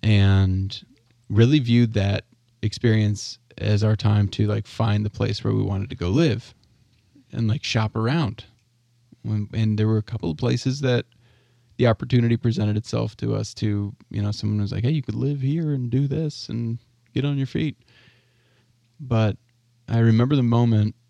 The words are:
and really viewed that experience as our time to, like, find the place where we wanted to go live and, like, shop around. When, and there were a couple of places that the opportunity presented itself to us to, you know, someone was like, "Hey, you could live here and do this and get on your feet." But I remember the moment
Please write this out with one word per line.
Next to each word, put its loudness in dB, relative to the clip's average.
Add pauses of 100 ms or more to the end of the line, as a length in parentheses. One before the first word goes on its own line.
and 2 (440)
really 4
viewed 2
that -2 (360)
experience 0 (200)
as 0
our 2
time 2
to, 0
like, -2
find -2
the -4
place -4
where 0
we 0
wanted -4
to -12
go -2
live 0 (760)
and, -2
like, -2
shop -2
around. -2 (800)
When, -4
and 0
there 2
were 2
a -2
couple -6
of -6
places -2
that 0 (720)
the 2
opportunity 2
presented -2
itself -6
to -4
us -6
to, -4 (160)
you -4
know, -2
someone -2
was -4
like, -4
"Hey, 0
you -2
could -8
live -4
here -2
and -4
do 0
this -6
and -6 (340)
get -2
on -2
your -2
feet." -4 (1200)
But 0 (520)
I 0
remember 4
the 2
moment 2 (160)